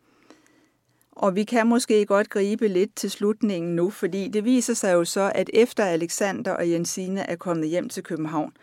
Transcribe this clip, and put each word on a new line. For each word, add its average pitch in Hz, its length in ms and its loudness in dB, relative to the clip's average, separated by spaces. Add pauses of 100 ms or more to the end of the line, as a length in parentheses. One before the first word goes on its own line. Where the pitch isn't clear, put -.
(1160)
Og 196 180 0
vi 208 100 0
kan 226 220 2
måske 226 400 4
godt 202 240 2
gribe 214 380 0
lidt 190 280 0
til 202 140 -4
slutningen 196 640 -2
nu, 170 140 2
fordi 196 380 -4
det 208 160 -2
viser 247 300 2
sig 208 180 0
jo 175 120 6
så, 196 300 0
at 185 180 -2
efter 233 320 4
Alexander 180 680 -2
og 170 180 -2
Jensine 185 500 -2
er - 160 -6
kommet 165 320 -4
hjem 170 200 -2
til 185 140 -10
København, 160 500 -6 (100)